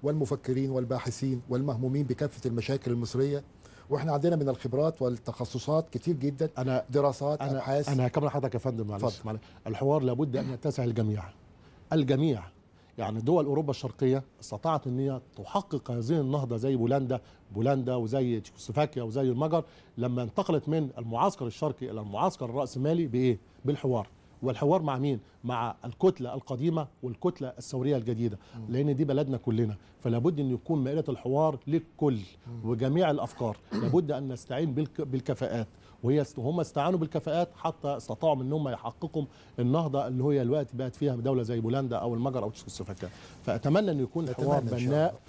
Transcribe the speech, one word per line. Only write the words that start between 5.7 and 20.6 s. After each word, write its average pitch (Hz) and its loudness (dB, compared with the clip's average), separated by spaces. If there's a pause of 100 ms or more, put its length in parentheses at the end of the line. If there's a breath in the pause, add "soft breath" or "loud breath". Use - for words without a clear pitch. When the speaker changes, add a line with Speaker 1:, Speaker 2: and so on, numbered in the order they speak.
Speaker 1:
كتير 170 -2
جدًا، 139 0
Speaker 2:
أنا، 127 2
Speaker 1:
دراسات، 143 2
Speaker 2:
أنا، 135 -2
Speaker 1:
أبحاث. 135 0
Speaker 2:
أنا 127 4
هكمل 143 2
حضرتك 131 0
يا 123 -2
فندم، 113 -2
معلش، 104 -4
Speaker 1:
اتفضل. 113 -2
Speaker 2:
معلش. 107 -6 (280 loud breath)
الحوار 139 2
لابد 127 0
أن 127 -4
يتسع 131 -2
الجميع، 107 0 (680 loud breath)
الجميع. 139 2 (540 soft breath)
يعني 110 -4
دول 151 4
أوروبا 143 0
الشرقية 131 0 (180)
استطاعت 151 -2
أن 123 -2
هي 135 -2 (140)
تحقق 139 -4
هذه 120 0
النهضة 131 -2
زي 131 0
بولندا، 127 2 (360 loud breath)
بولندا 127 2
وزي 120 0
تشيكوسلوفاكيا 135 -2
وزي 113 -2
المجر، 151 2 (340 loud breath)
لما 123 -2
انتقلت 156 0